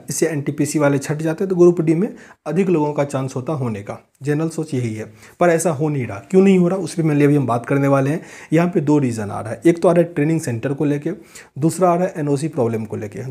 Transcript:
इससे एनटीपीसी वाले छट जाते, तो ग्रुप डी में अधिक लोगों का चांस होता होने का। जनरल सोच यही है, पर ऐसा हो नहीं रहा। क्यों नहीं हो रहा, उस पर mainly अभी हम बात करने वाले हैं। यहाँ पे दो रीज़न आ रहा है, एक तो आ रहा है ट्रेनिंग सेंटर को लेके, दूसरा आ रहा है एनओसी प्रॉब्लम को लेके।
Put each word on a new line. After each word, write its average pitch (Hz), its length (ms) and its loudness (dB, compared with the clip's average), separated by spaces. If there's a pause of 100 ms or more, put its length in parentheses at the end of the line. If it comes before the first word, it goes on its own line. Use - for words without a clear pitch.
(100)
इससे 160 160 0
एनटीपीसी 147 520 -4
वाले 143 200 2
छट 143 180 -4
जाते, 160 300 -4
तो 190 100 -2
ग्रुप 175 240 6
डी 160 140 2
में 185 140 0 (380)
अधिक 170 220 0
लोगों 151 240 0
का 147 120 -2
चांस 135 320 -6
होता 127 160 -6
होने 120 300 -4
का। 107 160 -12 (240)
जनरल 147 260 -2
सोच 160 260 -6
यही 120 200 -2
है, 107 100 -10 (360)
पर 175 80 4
ऐसा 170 220 2
हो 151 180 -2
नहीं 139 180 -2
रहा। 101 120 -10 (120)
क्यों 185 120 6
नहीं 196 160 6
हो 175 100 4
रहा, 190 100 -2
उस 165 160 -8
पर 175 80 -2
mainly 147 220 2
अभी 143 120 4
हम 139 100 0
बात 120 200 -2
करने 139 220 0
वाले 139 220 2
हैं। 165 100 -4 (320)
यहाँ 170 160 4
पे 180 120 -2
दो 147 180 2
रीज़न 110 320 -2
आ 104 100 -8
रहा 107 120 -10
है, - 140 -10
एक 170 160 4
तो 196 60 4
आ 170 40 6
रहा 170 100 4
है 165 120 -4
ट्रेनिंग 151 260 0
सेंटर 120 320 -4
को 143 120 -2
लेके, 147 260 -2 (480)
दूसरा 165 320 2
आ 170 40 2
रहा 180 120 0
है - 100 -10
एनओसी 147 320 -2
प्रॉब्लम 113 360 -2
को - 120 -8
लेके। 107 340 -10